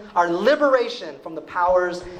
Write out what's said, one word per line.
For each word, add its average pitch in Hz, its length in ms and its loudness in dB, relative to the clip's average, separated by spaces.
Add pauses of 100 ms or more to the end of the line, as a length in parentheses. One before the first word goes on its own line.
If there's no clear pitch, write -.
(140)
our 175 160 2
liberation 233 880 0
from 165 140 -14
the 156 60 -10
powers 180 640 0 (160)